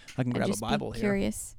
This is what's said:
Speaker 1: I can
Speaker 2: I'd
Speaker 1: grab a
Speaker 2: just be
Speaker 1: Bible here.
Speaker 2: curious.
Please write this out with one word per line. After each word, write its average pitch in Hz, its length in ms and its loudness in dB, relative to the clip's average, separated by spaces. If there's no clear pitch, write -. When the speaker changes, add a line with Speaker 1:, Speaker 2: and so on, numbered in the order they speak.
Speaker 1:
I - 60 2
can 123 100 2
Speaker 2:
I'd - 20 0
Speaker 1:
grab - 120 2
a 196 40 2
Speaker 2:
just 202 100 -2
be 110 60 -4
Speaker 1:
Bible 214 240 0
here. 220 100 -4
Speaker 2:
curious. 202 580 0